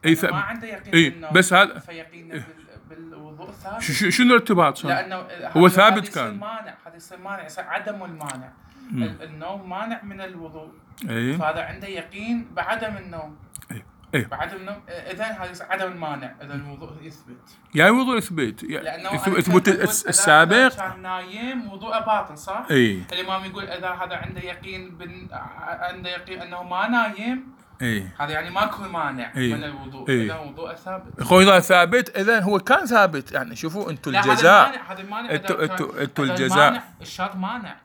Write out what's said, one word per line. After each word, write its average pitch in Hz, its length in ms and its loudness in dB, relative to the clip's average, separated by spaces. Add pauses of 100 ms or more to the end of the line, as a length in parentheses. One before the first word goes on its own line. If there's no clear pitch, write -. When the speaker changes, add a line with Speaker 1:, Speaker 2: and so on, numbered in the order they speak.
Speaker 1:
إي 160 60 4
Speaker 2:
إذا 165 160 2
Speaker 1:
ث-، - 40 2
Speaker 2:
ما 190 80 -2
عنده 226 280 -8
يقين 202 260 -10
Speaker 1:
إي، 165 160 8
Speaker 2:
بالنوم، 160 240 -10
Speaker 1:
بس 185 200 6
هذا 190 260 6
Speaker 2:
فيقينه 165 540 -18
Speaker 1:
إي. 156 60 -8
Speaker 2:
بال-، - 500 -20
بالوضوء 160 600 -18
ثابت. 208 300 -12
Speaker 1:
ش-، 226 100 -4
ش-، 151 260 0
شنو 247 100 6
الارتباط 214 500 4
صار؟ 143 140 -4
Speaker 2:
لأنه - 240 -4 (260)
Speaker 1:
هو 170 240 6
Speaker 2:
هذا، 185 100 8
Speaker 1:
ثابت 208 220 8
Speaker 2:
هذا 208 100 -4
يصير 143 160 -6
Speaker 1:
كان. 104 160 -6
Speaker 2:
مانع، 220 340 -12 (140)
هذا 165 80 -20
يصير 175 220 -20
مانع، 185 280 -12
يصير 156 220 -12
عدم 196 360 -6
المانع. 147 480 -12 (400)
Speaker 1:
مم. 127 120 -2
Speaker 2:
ال-، 107 200 -6
النوم 170 460 -12
مانع 220 340 -6
من 196 180 -14
الوضوء. 160 480 -14 (400)
Speaker 1:
إي. 117 280 -2
Speaker 2:
فهذا 160 240 -2
عنده - 260 -12
يقين 196 680 -8
بعدم 208 440 -6
النوم. 165 380 -14 (360)
Speaker 1:
إي، 113 120 -12 (320)
إي. 135 60 2
Speaker 2:
بعدم 170 360 -8
النوم، 190 180 -12 (140)
إذن 175 320 -12
هذا 190 300 -8
يصير 175 180 -14
عدم 190 220 -4
المانع، 151 500 -10
إذا 143 120 -14
الوضوء 143 380 -12 (100)
يثبت. - 480 -20 (260)
Speaker 1:
يا 160 120 8
الوضوء 247 300 4
يثبت، - 460 -4
يا 156 180 -8
Speaker 2:
لأنه 160 320 -8
Speaker 1:
يثبت، 165 140 -2
Speaker 2:
أنا 185 100 2
Speaker 1:
يثبت 175 160 2
Speaker 2:
كنت 185 160 6
أقول 190 120 4
Speaker 1:
الس-، - 200 0
Speaker 2:
إذا - 80 -6
Speaker 1:
السابق. 175 680 6
Speaker 2:
كان - 260 -10
نايم 202 680 -8
وضوءه 214 280 -6
باطل، 190 380 -2
صح؟ 208 340 -8
Speaker 1:
إي. 110 320 4 (100)
Speaker 2:
الإمام 185 320 -6
يقول 190 180 -10
إذا 180 260 -8
هذا 180 260 -6
عنده - 260 -10
يقين 180 560 -14
بن-، 180 300 -16 (340)
عنده 180 480 -8
يقين 180 320 -10
أنه 180 220 -12
ما 180 240 -4
نايم، 233 680 -2 (280)
Speaker 1:
إي. 107 260 -2 (120)
Speaker 2:
هذا 143 120 -4
يعني 160 180 -6
ماكو 208 340 -2
مانع 151 540 -6
Speaker 1:
إي. 123 160 0
Speaker 2:
من 117 100 -6
الوضوء، 135 460 -12
Speaker 1:
إي. 120 160 2
Speaker 2:
إذا 101 140 -6
وضوءه 151 360 -12
ثابت. - 440 -12
Speaker 1:
أخوي 185 240 8
إذا 196 160 10
ثابت، 180 580 4
إذن 208 260 2
هو 202 160 2
كان 294 260 2
ثابت، 196 460 2
يعني 131 240 -6
شوفوا 170 360 -8
أنتوا 147 200 -6
Speaker 2:
لا، 185 80 2
هذا 202 120 4
Speaker 1:
الجزاء. 180 360 8
Speaker 2:
المانع، - 240 -6
هذا 190 100 -12
المانع 214 300 -10
Speaker 1:
أنتوا، 180 240 -2
Speaker 2:
إذا 156 160 -2
Speaker 1:
أنتوا، 170 200 -6
Speaker 2:
كان، 131 100 -6
Speaker 1:
أنتوا 143 240 -4
Speaker 2:
هذا 135 80 -2
Speaker 1:
الجزاء. 147 340 4
Speaker 2:
المانع، - 160 0 (180)
الشرط 190 340 -8
مانع. 190 500 -8